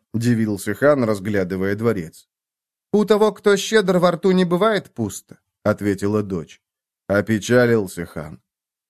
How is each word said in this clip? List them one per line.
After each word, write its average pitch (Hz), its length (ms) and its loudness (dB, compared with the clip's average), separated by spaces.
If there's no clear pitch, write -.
дивился 110 600 -2
хан, 135 300 2
разглядывая 98 720 -2
дворец. 104 540 -4
«У 208 120 2
того, 214 280 2
кто 208 240 0
щедр, 190 420 0
во 175 140 4
рту 180 200 0
не 185 120 4
бывает 180 500 -2
пусто», — - 440 -10
ответила 101 580 0
дочь. 92 400 -10
Опечалился 104 960 0
хан. 78 340 -14